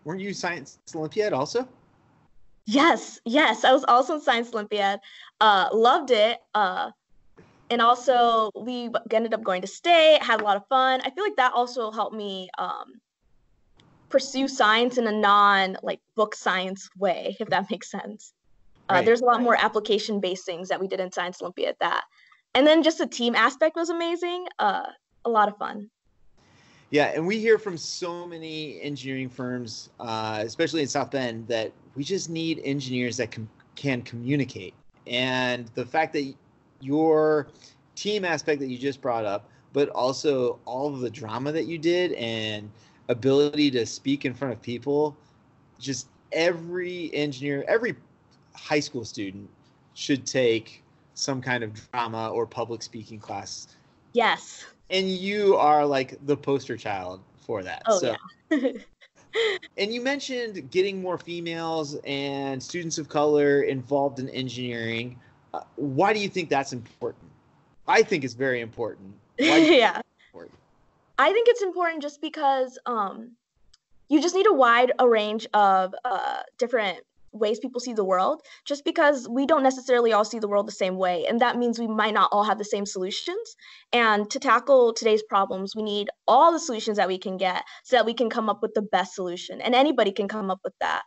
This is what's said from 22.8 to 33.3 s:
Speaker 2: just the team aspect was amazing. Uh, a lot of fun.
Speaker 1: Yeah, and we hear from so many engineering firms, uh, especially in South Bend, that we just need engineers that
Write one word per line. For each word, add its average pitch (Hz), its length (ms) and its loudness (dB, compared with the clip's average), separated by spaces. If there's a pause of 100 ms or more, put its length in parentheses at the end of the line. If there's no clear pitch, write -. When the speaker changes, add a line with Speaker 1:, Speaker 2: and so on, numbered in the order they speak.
Speaker 2:
just 320 140 2
the 311 100 -2
team 240 280 -2
aspect 269 420 2
was 330 120 -2
amazing. 349 580 -4 (120)
Uh, - 280 0 (360)
a 240 60 -4
lot 214 180 4
of 208 100 -6
fun. 208 320 -10 (1000)
Speaker 1:
Yeah, 143 260 2
and 160 100 -2
we 214 140 -2
hear 220 180 4
from 196 200 -6
so 175 500 -10
many 156 540 -12
engineering 131 480 -8
firms, 123 600 -10 (100)
uh, 110 440 -4
especially 160 360 -2
in 131 80 -2
South 131 200 -2
Bend, 117 380 -6
that 110 240 -4 (240)
we 139 80 -6
just 156 260 -6
need 165 360 -4
engineers 127 500 -4
that 113 160 -4